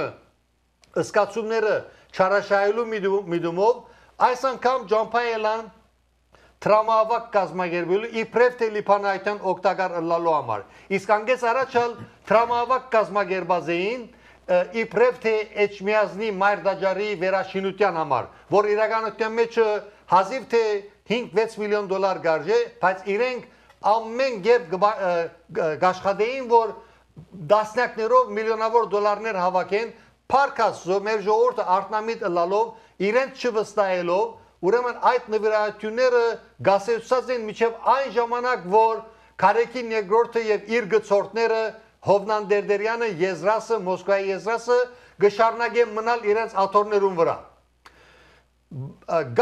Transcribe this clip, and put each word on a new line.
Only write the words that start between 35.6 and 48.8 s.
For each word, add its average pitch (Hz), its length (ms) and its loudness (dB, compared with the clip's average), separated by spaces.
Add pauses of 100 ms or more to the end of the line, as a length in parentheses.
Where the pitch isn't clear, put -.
գասեցուցած 226 720 0
են 226 140 -6
մինչև 233 280 -2 (160)
այն 262 240 0
ժամանակ, 240 560 -2
որ 220 280 4 (420)
Քարեկին 233 540 2
երկրորդը 226 500 0
և 208 260 -2
իր 233 200 0
գցորդները 220 680 0 (400)
Հովնան 202 500 2
Դերդերյանը, 208 560 0 (140)
Եզրասը, 208 600 0
Մոսկվայի 190 480 -2
Եզրասը 226 480 -2 (440)
գշարունակեն 226 760 2
մնալ 226 340 -2
իրենց 220 300 -2
աթոռներուն 196 560 2
վրա։ 151 180 2 (1700)